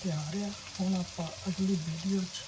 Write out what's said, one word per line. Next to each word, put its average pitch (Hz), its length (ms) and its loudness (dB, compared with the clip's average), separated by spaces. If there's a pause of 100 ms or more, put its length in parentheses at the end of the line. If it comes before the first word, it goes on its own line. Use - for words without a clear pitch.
ਤਿਆਰ 156 340 -2
ਆ। 202 140 0 (280)
ਹੁਣ 190 160 4
ਆਪਾਂ 175 320 -2 (200)
ਅਗਲੀ 190 280 4
ਵੀਡੀਓ 165 460 2
'ਚ - 260 -4